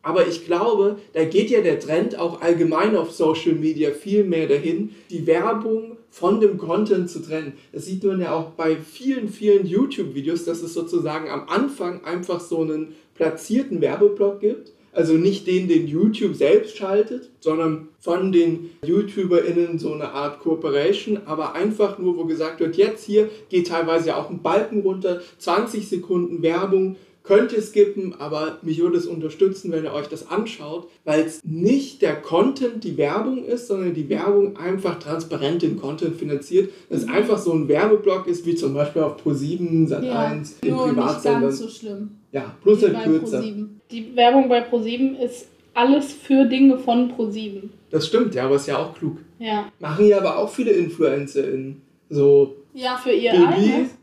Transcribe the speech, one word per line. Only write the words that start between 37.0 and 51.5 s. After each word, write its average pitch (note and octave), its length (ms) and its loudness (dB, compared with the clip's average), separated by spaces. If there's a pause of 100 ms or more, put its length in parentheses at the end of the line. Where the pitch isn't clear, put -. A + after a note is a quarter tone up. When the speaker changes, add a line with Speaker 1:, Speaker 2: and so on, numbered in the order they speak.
Speaker 2:
Mhm. A#3+ 80 -6
Speaker 1:
einfach G#3+ 240 2
so F3 160 -2
ein D3+ 140 0
Werbeblock F#3+ 600 2
ist, F3 200 -4
wie E3+ 80 0
zum C3+ 180 -2
Beispiel D3 300 0
auf C#3+ 140 -2
Pro D3+ 160 -2
sieben, D#3+ 540 0
Sat C#3 160 -2
eins, A3+ 600 -4
Speaker 2:
Ja, - 60 2
Speaker 1:
in C4 60 0
Speaker 2:
nur B3+ 120 0
nicht - 100 2
Speaker 1:
Privatsendern. C#3+ 460 0
Speaker 2:
ganz C#3 160 0
so A3 100 -10
schlimm G#3 400 -12 (220)
Speaker 1:
Ja, - 320 -8
plus G#3 180 6
Speaker 2:
wie - 40 6
Speaker 1:
halt E3+ 100 4
Speaker 2:
bei - 80 -4
Speaker 1:
kürzer. D#4 340 2
Speaker 2:
Pro - 80 -2
sieben. G#3 360 -10 (100)
Die A#3 240 -10
Werbung B3 340 6
bei A#3+ 120 4
Pro A#3+ 200 -2
sieben B3 360 -2
ist - 300 -6 (280)
alles C#4 380 4
für C4+ 320 4
Dinge C4 340 6
von A#3+ 300 2
Pro A3 200 -4
sieben. G3+ 400 -10 (220)
Speaker 1:
Das D#3 160 0
stimmt, - 260 2
ja, B2+ 120 -2
aber C3+ 100 2
ist C#3 120 -2
ja C#3+ 120 -2
auch D#3 180 -6
klug. D3+ 200 -6 (200)
Speaker 2:
Ja. G#3+ 280 -4 (140)
Speaker 1:
Machen E3 280 2
ja G3+ 100 8
aber F3+ 220 0
auch G#3 100 -2
viele A3+ 220 -2
InfluencerInnen. C#3 1080 -2 (280)